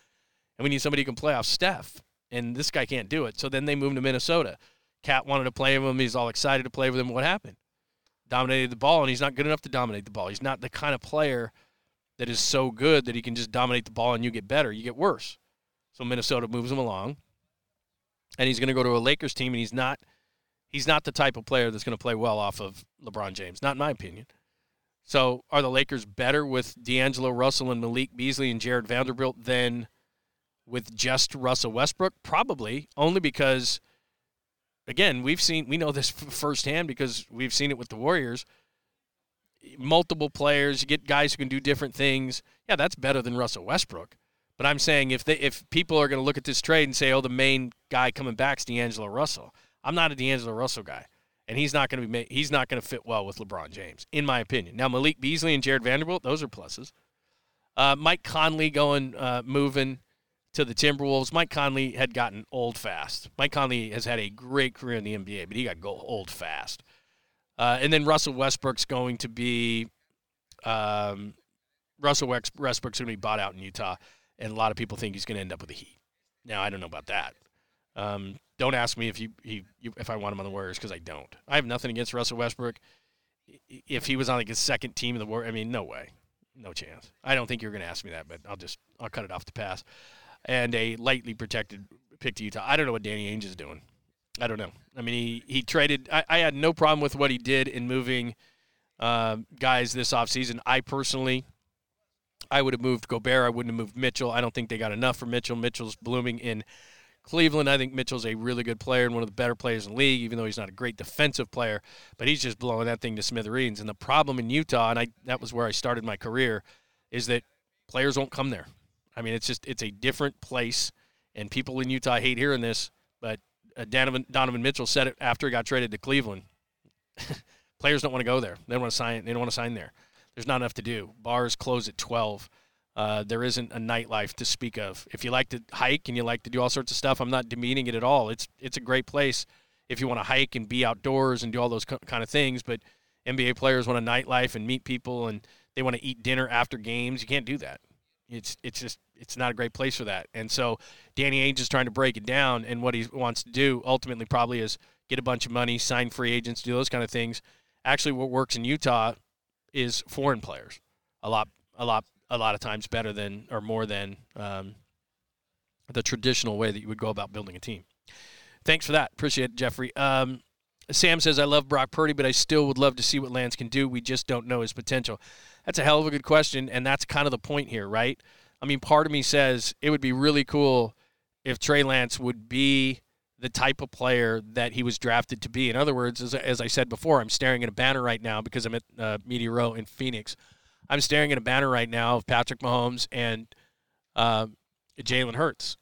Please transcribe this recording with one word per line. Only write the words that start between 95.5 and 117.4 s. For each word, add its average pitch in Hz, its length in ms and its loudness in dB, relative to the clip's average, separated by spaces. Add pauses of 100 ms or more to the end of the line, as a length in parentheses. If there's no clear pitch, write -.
traded, 143 500 2
I, 156 160 2
I 160 120 4
had 156 160 2
no 156 180 2
problem 156 260 4
with 143 160 0
what 139 140 4
he 127 80 0
did 131 300 2
in 123 200 -6
moving, 123 460 -2 (640)
uh, 113 380 2 (220)
guys 123 340 4
this 123 200 0
offseason. 120 520 0
I 127 160 4
personally, 131 640 -2 (1040)
I 139 140 4
would 131 100 2
have 120 80 -2
moved 123 260 0
Gobert. 123 380 2
I 120 40 4
wouldn't 117 220 -2
have 117 60 -4
moved 107 180 -6
Mitchell. 127 360 -2
I 120 100 0
don't 120 120 -2
think 117 160 -4
they 113 100 -6
got 110 120 -2
enough 123 260 0
for 123 100 -10
Mitchell. 120 280 -2
Mitchell's 117 400 -4
blooming 120 440 -4
in 113 240 -6 (600)
Cleveland. 156 460 4
I 139 80 6
think 131 160 -2
Mitchell's 127 320 -4
a 113 80 -2
really 120 300 -4
good 113 160 -4
player 127 260 4
and 117 80 0
one 117 80 -2
of 110 80 -2
the 98 60 -16
better 120 180 0
players 113 320 -2
in 101 60 -10
the 110 80 -6
league, 131 220 4
even 117 180 -6
though 113 60 -2
he's 107 120 -6
not 101 120 -8
a 95 40 -18
great 117 240 -6
defensive 135 540 -2
player, 110 320 -2 (340)
but 123 100 -2
he's 143 140 2
just 117 160 -4
blowing 117 300 -2
that 117 120 -2
thing 117 180 -6
to 104 40 -6
smithereens. 113 580 -2
And 107 80 -10
the 104 60 -8
problem 139 460 2
in 117 100 -4
Utah, 127 400 2
and 117 80 0
I, 117 100 0 (180)
that 127 140 -4
was 113 140 -10
where 117 140 0
I 107 40 -2
started 120 320 -2
my 110 140 -6
career, 117 460 0 (480)
is 117 160 -4
that 120 160 0 (440)